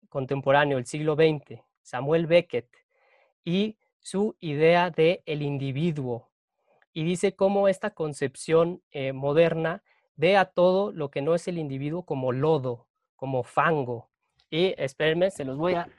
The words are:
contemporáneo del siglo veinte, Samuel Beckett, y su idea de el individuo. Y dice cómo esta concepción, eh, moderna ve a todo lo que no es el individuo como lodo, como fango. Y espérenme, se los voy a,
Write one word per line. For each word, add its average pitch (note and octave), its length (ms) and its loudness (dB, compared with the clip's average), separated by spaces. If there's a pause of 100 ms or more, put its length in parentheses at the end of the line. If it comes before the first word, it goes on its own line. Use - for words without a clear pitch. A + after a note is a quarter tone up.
contemporáneo C#3 680 2
del B2 80 -6
siglo D3+ 300 -4
veinte, D3+ 480 0 (180)
Samuel D3+ 460 -2
Beckett, D3+ 420 0 (760)
y G3 320 -2 (220)
su G#3 400 -4
idea E3 500 2
de E3 360 2
el D3+ 160 -6
individuo. C#3 880 -4 (640)
Y D#3+ 120 -6
dice F3+ 320 0
cómo G3 320 2
esta G3+ 240 0
concepción, D#3+ 880 -2 (100)
eh, C3+ 220 -6
moderna D#3+ 680 0 (320)
ve E3+ 220 4
a F#3 80 4
todo F#3 460 2
lo D3+ 180 -6
que C#3 120 -6
no D#3 120 0
es E3+ 140 -2
el F3 100 -4
individuo D3 480 -6
como C3 260 -2
lodo, C3 560 -2 (280)
como C3 280 -4
fango. C#3+ 680 -2 (380)
Y F3 280 0
espérenme, D#3+ 540 0
se D3 140 -8
los C3 120 -6
voy E3+ 160 0
a, E3+ 140 -4 (120)